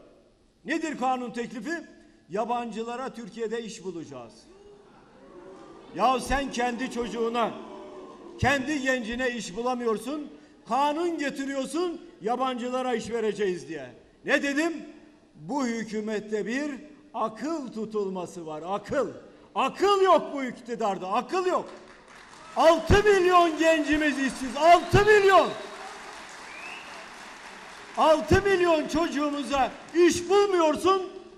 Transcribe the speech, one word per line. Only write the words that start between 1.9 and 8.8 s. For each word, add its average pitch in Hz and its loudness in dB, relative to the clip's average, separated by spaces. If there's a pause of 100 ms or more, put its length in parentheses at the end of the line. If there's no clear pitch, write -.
Yabancılara 233 -6
Türkiye'de 233 -8
iş 196 -14
bulacağız. 135 -12 (1600)
Ya 240 2
sen 262 -2
kendi 240 -2
çocuğuna, 233 -2 (840)
kendi 269 0